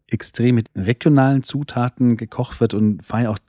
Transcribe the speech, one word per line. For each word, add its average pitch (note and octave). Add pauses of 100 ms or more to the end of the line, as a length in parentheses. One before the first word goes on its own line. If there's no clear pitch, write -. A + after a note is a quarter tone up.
extrem A#2+
mit A2+
regionalen C3
Zutaten B2
gekocht -
wird A2+
und G#2+
vor -
allem A#2+
auch G#2+ (100)